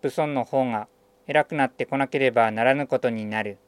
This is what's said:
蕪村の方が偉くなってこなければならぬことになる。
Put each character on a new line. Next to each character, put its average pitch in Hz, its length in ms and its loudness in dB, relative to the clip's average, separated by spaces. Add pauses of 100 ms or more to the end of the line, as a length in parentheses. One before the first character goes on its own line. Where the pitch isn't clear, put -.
蕪 135 100 -4
村 156 180 -2
の 135 160 -2
方 135 200 0
が 110 240 -4 (380)
偉 147 180 2
く - 100 -8
な 139 120 2
っ - 60 -6
て - 120 -6
こ 139 140 -4
な 135 100 0
け 147 100 -2
れ 131 120 4
ば 117 200 4
な 110 140 -2
ら 131 100 4
ぬ 143 120 -2
こ 131 120 -2
と 123 120 0
に 110 160 -6
な 107 160 -4
る。 101 260 -8